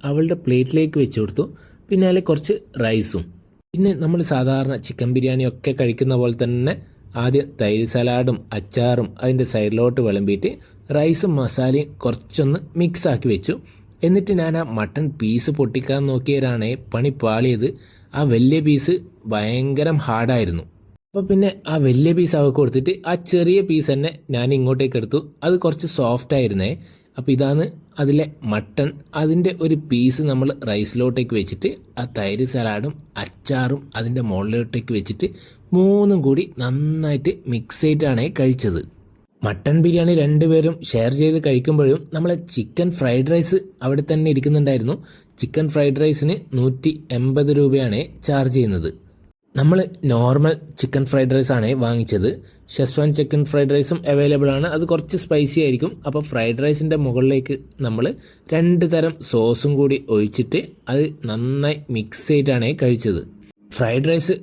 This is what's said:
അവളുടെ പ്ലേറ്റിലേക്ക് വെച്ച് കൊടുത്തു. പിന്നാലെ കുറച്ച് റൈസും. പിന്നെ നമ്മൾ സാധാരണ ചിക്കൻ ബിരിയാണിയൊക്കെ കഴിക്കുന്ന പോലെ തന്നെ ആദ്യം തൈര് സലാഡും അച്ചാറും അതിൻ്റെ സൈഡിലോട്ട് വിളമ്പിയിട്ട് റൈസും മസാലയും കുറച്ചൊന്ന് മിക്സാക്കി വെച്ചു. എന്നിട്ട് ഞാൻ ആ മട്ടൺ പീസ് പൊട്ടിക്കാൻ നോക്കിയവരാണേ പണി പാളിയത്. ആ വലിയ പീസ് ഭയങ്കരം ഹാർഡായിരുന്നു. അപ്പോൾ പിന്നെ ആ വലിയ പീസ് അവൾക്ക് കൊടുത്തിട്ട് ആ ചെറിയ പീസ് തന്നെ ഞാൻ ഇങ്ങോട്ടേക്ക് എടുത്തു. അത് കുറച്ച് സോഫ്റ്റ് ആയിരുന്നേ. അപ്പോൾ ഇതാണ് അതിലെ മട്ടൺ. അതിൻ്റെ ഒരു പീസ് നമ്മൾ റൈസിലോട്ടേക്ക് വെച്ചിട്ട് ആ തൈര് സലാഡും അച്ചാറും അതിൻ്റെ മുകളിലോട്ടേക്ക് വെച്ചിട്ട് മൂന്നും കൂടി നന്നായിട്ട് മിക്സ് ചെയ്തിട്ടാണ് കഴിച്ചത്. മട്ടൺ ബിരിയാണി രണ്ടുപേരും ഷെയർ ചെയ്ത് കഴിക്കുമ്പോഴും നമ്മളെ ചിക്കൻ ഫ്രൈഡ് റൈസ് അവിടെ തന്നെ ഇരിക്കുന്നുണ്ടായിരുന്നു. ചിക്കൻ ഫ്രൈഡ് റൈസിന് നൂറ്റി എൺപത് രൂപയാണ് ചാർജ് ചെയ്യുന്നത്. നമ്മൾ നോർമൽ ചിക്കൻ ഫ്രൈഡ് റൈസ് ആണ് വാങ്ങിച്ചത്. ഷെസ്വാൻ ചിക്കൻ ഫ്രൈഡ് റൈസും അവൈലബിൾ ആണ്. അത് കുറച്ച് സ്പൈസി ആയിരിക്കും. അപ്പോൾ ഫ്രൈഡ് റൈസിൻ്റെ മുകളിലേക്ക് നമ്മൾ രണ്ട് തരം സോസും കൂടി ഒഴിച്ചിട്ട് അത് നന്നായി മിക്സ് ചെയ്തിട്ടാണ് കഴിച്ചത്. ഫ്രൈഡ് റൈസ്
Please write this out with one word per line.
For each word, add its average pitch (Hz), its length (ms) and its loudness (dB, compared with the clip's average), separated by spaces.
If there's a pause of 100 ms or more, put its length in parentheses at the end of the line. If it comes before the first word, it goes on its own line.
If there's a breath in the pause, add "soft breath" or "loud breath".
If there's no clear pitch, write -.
അവളുടെ 156 340 0
പ്ലേറ്റിലേക്ക് 143 600 0
വെച്ച് 127 200 0
കൊടുത്തു. 107 260 -2 (380 loud breath)
പിന്നാലെ 185 380 2
കുറച്ച് 165 340 -2 (240)
റൈസും. 110 460 -2 (480)
പിന്നെ 196 220 2
നമ്മൾ 165 280 0
സാധാരണ 131 540 0
ചിക്കൻ - 360 -4
ബിരിയാണിയൊക്കെ 127 600 0
കഴിക്കുന്ന 127 420 0
പോലെ 120 220 0
തന്നെ 123 380 0 (400 loud breath)
ആദ്യം 127 300 2 (120)
തൈര് 107 300 0
സലാഡും 123 500 0 (160)
അച്ചാറും 120 540 -2 (100)
അതിൻ്റെ 127 280 0
സൈഡിലോട്ട് 117 560 0
വിളമ്പിയിട്ട് 101 480 0 (440 soft breath)
റൈസും 160 420 2
മസാലയും 131 520 0 (100)
കുറച്ചൊന്ന് 139 640 -2 (180)
മിക്സാക്കി 170 520 0
വെച്ചു. 98 240 -2 (500 soft breath)
എന്നിട്ട് 190 300 2
ഞാൻ 160 240 0
ആ 165 120 -2
മട്ടൺ 110 360 -4 (120)
പീസ് 117 340 -2
പൊട്ടിക്കാൻ 135 540 -2
നോക്കിയവരാണേ 131 640 -2 (180)
പണി 127 240 -2
പാളിയത്. 117 540 0 (460 loud breath)
ആ 143 100 -2
വലിയ 131 380 4
പീസ് 151 340 2 (320)
ഭയങ്കരം 131 720 -2
ഹാർഡായിരുന്നു. 113 640 0 (420)
അപ്പോൾ 196 220 -6
പിന്നെ 196 220 4 (180)
ആ 156 120 -2
വലിയ 139 340 4
പീസ് 170 240 2
അവൾക്ക് 143 220 2
കൊടുത്തിട്ട് 135 360 2 (100)
ആ 165 80 -2 (120)
ചെറിയ 180 360 4
പീസ് 160 300 0
തന്നെ 143 220 -2 (160)
ഞാൻ 123 240 -2
ഇങ്ങോട്ടേക്ക് 131 440 2
എടുത്തു. 117 240 -2 (220)
അത് 170 140 2
കുറച്ച് 165 320 -2
സോഫ്റ്റ് 123 480 0
ആയിരുന്നേ. 104 340 0 (440 loud breath)
അപ്പോൾ 135 160 -2
ഇതാണ് 139 320 2 (340)
അതിലെ 147 280 2 (180)
മട്ടൺ. 117 460 -4 (260)
അതിൻ്റെ 160 360 2 (100)
ഒരു 160 220 2
പീസ് 127 400 2
നമ്മൾ 135 260 0 (140)
റൈസിലോട്ടേക്ക് 120 720 -2
വെച്ചിട്ട് 101 340 -2 (280)
ആ 117 140 -8
തൈര് 107 340 -2
സലാഡും 120 480 -4 (240)
അച്ചാറും 139 640 -4 (140)
അതിൻ്റെ 120 280 -4
മുകളിലോട്ടേക്ക് 113 680 -4
വെച്ചിട്ട് 104 340 -4 (440 loud breath)
മൂന്നും 196 500 4
കൂടി 139 220 2 (140)
നന്നായിട്ട് 147 760 -2 (160)
മിക്സ് 120 340 -4
ചെയ്തിട്ടാണ് 147 500 2
കഴിച്ചത്. 123 480 0 (640)
മട്ടൺ 104 400 -2
ബിരിയാണി 170 340 4
രണ്ടുപേരും 160 680 4
ഷെയർ 117 300 0
ചെയ്ത് 156 280 2
കഴിക്കുമ്പോഴും 147 580 2 (120)
നമ്മളെ 170 260 -2 (100)
ചിക്കൻ 175 440 -4
ഫ്രൈഡ് 131 420 0
റൈസ് 170 260 2 (220)
അവിടെ 139 240 -2
തന്നെ 156 240 0
ഇരിക്കുന്നുണ്ടായിരുന്നു. 139 680 2 (420 loud breath)
ചിക്കൻ 156 300 -2
ഫ്രൈഡ് 143 360 0
റൈസിന് 151 340 2 (160)
നൂറ്റി 131 400 0 (180)
എൺപത് 131 420 2
രൂപയാണ് 135 480 2 (200)
ചാർജ് 135 360 0
ചെയ്യുന്നത്. 95 320 0 (640)
നമ്മൾ 151 220 4 (280)
നോർമൽ 131 480 2 (240)
ചിക്കൻ 131 280 -2
ഫ്രൈഡ് 131 300 2
റൈസ് 135 160 2
ആണ് 117 240 0
വാങ്ങിച്ചത്. 117 540 0 (400 soft breath)
ഷെസ്വാൻ 147 420 0
ചിക്കൻ 147 320 0
ഫ്രൈഡ് 143 320 0
റൈസും 143 320 0
അവൈലബിൾ 143 440 2
ആണ്. 139 160 0
അത് 156 180 -2
കുറച്ച് 165 320 -2
സ്പൈസി 151 440 0
ആയിരിക്കും. 139 300 0 (140)
അപ്പോൾ 147 180 -4
ഫ്രൈഡ് 117 400 -2
റൈസിൻ്റെ 151 360 0
മുകളിലേക്ക് 135 580 0 (240)
നമ്മൾ 117 240 -2 (440 loud breath)
രണ്ട് 170 380 2
തരം 160 360 0
സോസും 120 520 2
കൂടി 139 240 2 (100)
ഒഴിച്ചിട്ട് 110 520 0 (260)
അത് 139 160 0 (220)
നന്നായി 135 520 -2 (120)
മിക്സ് 110 380 -4
ചെയ്തിട്ടാണ് 135 520 2
കഴിച്ചത്. 117 420 0 (500 loud breath)
ഫ്രൈഡ് 127 380 -2
റൈസ് 165 340 0